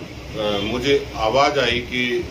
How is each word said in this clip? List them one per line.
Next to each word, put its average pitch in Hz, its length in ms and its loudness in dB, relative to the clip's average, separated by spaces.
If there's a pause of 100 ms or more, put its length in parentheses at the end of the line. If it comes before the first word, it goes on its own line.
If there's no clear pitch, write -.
(360)
अ, 104 240 0 (120)
मुझे 139 340 2 (100)
आवाज़ 135 420 4
आई 123 200 2
कि 120 520 -2